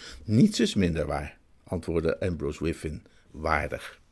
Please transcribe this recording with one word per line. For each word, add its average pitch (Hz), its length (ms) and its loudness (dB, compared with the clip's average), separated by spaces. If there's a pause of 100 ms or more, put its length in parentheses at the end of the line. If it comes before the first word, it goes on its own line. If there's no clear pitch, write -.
(240)
"Niets 139 360 6
is 269 140 2
minder 82 320 2
waar," 71 320 -6 (260)
antwoordde 82 560 -2
Ambrose 78 420 -4
Whiffin 76 400 -4 (280)
waardig. 76 680 -4 (120)